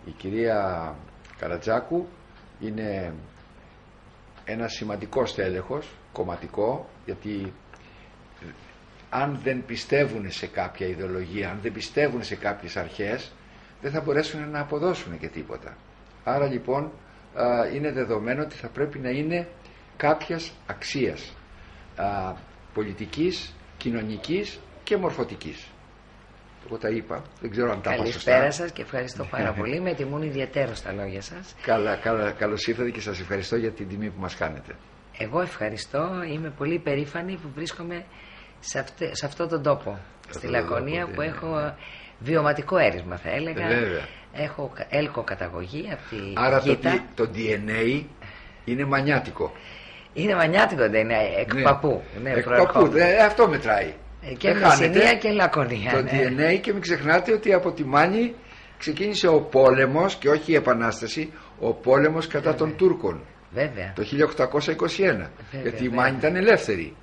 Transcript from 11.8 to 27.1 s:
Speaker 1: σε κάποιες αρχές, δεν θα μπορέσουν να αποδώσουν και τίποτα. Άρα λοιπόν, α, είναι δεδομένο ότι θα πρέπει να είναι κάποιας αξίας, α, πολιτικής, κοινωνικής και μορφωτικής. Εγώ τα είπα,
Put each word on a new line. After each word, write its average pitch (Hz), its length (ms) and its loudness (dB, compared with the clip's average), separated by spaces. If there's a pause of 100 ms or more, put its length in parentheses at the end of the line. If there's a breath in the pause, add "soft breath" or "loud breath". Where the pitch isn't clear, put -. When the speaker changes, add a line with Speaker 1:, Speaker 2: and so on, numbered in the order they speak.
Speaker 1:
σε 101 120 -8
κάποιες 101 420 -6
αρχές, 101 540 -6 (500 loud breath)
δεν 139 100 -6
θα 156 100 -4
μπορέσουν 151 480 -2
να 147 100 -6
αποδώσουν 147 600 -4
και 80 80 -10
τίποτα. - 500 -12 (460)
Άρα 139 220 0
λοιπόν, 139 460 -2 (440 loud breath)
α, 120 400 2
είναι 147 160 -2
δεδομένο 120 520 -2
ότι 147 120 -8
θα 120 120 -14
πρέπει 143 320 -4
να 127 100 -6
είναι 160 380 -2 (500 loud breath)
κάποιας 156 540 0 (160)
αξίας, - 680 -4 (640 loud breath)
α, 95 380 -4 (400)
πολιτικής, 107 800 -4 (240)
κοινωνικής 117 840 -4 (240)
και 208 140 0
μορφωτικής. 123 680 -6 (1000)
Εγώ 113 100 -10
τα 110 120 -2
είπα, 110 320 -4 (200)